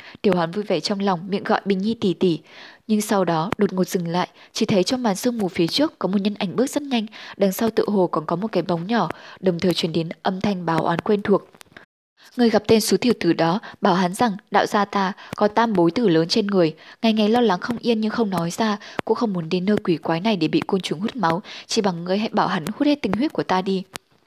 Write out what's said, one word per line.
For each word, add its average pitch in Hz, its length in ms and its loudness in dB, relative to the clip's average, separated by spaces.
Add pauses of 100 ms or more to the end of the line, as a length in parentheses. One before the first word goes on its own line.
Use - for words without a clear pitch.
(220)
Tiểu 196 120 4
Hoàn 170 180 0
vui 202 120 -6
vẻ 202 160 -2
trong 202 200 -4
lòng, 196 200 0 (100)
miệng 190 140 -4
gọi, - 220 0
"Bình 196 120 2
Nhi 208 240 -2
tỷ 185 120 2
tỷ." 165 260 2 (480)
Nhưng 214 140 0
sau 202 240 0
đó 170 320 0
đột 202 160 0
ngột 185 140 0
dừng 175 200 -4
lại, 170 200 -2 (260)
chỉ - 120 -2
thấy 190 180 2
trong 254 200 -2
màn 208 120 0
sương 240 220 -2
mù 208 100 -2
phía 170 200 0
trước 285 320 -2
có 196 80 -2
một 190 140 0
nhân 208 180 -2
ảnh 180 160 -6
bước 247 140 0
rất 294 140 -4
nhanh, 247 220 -2 (320)
đằng 196 140 2
sau 226 180 -2
tựa 220 180 0
hồ 190 200 2
còn 160 180 -4
có 170 100 -2
một 202 160 -6
cái 175 120 0
bóng 170 240 -2
nhỏ, 208 220 0 (300)
đồng 180 200 0
thời 175 140 2
truyền 165 200 -2
đến 165 160 -2 (140)
âm 190 180 -2
thanh 185 240 -2
báo 160 140 0
oán 170 200 0
quen 214 220 0
thuộc. 196 260 0 (880)
"Ngươi 240 120 4
gặp 202 180 2
tên 220 140 6
xú 208 160 2
tiểu 240 220 2
tử 170 140 2
đó, 165 260 2 (220)
bảo 202 120 4
hắn 180 200 2
rằng 233 180 0 (200)
đạo - 140 4
gia 202 200 0
ta 196 280 -2 (220)
có 208 120 2
tam 220 260 2
bối 170 180 4
tử 240 160 0
lớn 165 200 4
trên 208 200 0
người, 180 280 2 (260)
ngày 226 120 2
ngày 214 160 2
lo 233 120 4
lắng 196 180 2
không 240 180 -6
yên 226 240 0
nhưng 214 100 -2
không 226 180 0
nói 170 220 -2
ra, 214 260 -2 (280)
cũng 220 100 2
không 220 180 -2
muốn 165 160 -4
đến 180 160 -2
nơi 208 180 2
quỷ 170 140 2
quái 165 220 -2
này 214 180 0
để 156 100 0
bị - 200 0
côn 190 140 0
trùng 160 180 -6
hút 208 160 -6
máu, 175 260 0 (260)
chỉ - 140 -2
bằng 175 220 -4
ngươi 185 140 -2
hãy 214 120 -4
bảo 190 180 0
hắn 180 180 -4
hút 277 220 -2
hết 294 140 2
tinh 196 120 -2
huyết 254 200 -2
của - 100 -4
ta 185 180 0
đi." 190 220 -2 (440)